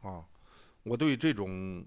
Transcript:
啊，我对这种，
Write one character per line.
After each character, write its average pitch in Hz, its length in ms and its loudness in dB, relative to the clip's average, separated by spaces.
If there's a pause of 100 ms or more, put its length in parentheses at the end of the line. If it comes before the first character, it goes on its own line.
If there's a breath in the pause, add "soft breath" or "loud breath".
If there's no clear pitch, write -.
啊， 92 240 -10 (580 soft breath)
我 117 140 -2
对 139 200 4
这 151 160 4
种， 95 540 -4